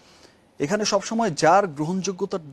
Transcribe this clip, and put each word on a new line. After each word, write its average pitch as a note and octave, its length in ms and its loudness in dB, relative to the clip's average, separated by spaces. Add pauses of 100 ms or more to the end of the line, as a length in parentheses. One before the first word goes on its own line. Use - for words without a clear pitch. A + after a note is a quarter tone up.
(600)
এখানে G3 260 -2
সবসময় G#3+ 460 0
যার F3 360 4
গ্রহণযোগ্যতা F3+ 720 -4 (140)